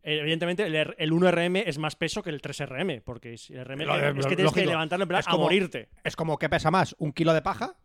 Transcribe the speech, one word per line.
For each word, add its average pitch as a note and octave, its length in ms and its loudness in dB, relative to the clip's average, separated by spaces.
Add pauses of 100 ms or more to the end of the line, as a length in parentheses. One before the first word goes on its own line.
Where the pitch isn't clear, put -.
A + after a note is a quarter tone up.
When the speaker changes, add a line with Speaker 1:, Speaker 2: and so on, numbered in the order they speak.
Speaker 1:
Eh, D3+ 160 -2
evidentemente, E3+ 460 0
el D#3+ 100 -2
R-, D#3 220 0
el D#3 160 0
uno F3+ 160 6
R E3+ 160 4
M F#3 220 0
es C#3+ 100 -2
más D#3 180 -4
peso E3+ 280 -4
que F3 80 -8
el C#3+ 100 -8
tres C#3+ 200 -10
R C3+ 200 -6
M, F3 220 -4
porque A#2 340 -12
si - 160 -20
el C3+ 80 -12
R B2+ 140 -12
M D3 100 -6
Speaker 2:
Lo D3 140 0
de-, - 0 -
Speaker 1:
es C#3+ 160 0
que - 0 -
Speaker 2:
lo C3+ 140 -2
Speaker 1:
tienes F3 80 2
que F3 80 2
Speaker 2:
lógico. E3+ 260 4
Speaker 1:
levantarlo D#3+ 320 0
en F3+ 60 -2
plan F3+ 120 2
Speaker 2:
Es - 80 -6
Speaker 1:
a - 40 -2
Speaker 2:
como, F3+ 100 4
Speaker 1:
morirte. E3+ 480 0 (120)
Speaker 2:
es - 140 -6
como, D#3+ 220 -2
¿qué D3+ 100 -2
pesa D#3+ 220 2
más? F3 280 2
¿Un D3+ 140 -4
kilo D#3+ 220 4
de D3+ 80 4
paja A3+ 420 -4